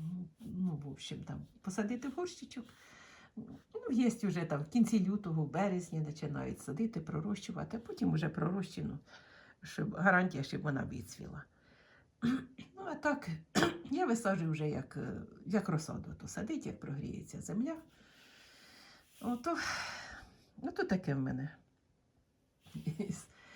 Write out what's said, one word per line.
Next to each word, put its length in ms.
ну, 440
в 40
общем, 360
там, 220
посадити 460
в 40
горщичок. 640
Ну, 460
є 180
вже 220
там 160
в 40
кінці 340
лютого, 440
в 80
березні 500
починають 600
садити, 400
пророщувати, 760
а 20
потім 340
уже 160
пророщено, 720
щоб 320
гарантія, 480
щоб 180
вона 220
вицвіла. 600
<clears throat> 100
Ну, 60
а 40
так, 340
<clears throat> 380
я 140
висаджую 460
вже 180
як, 280
е, 240
як 240
розсаду, 520
то 60
садить, 380
як 140
прогріється 600
земля. 340
Ото, 360
ото 220
таке 320
в 40
мене 360
із, 300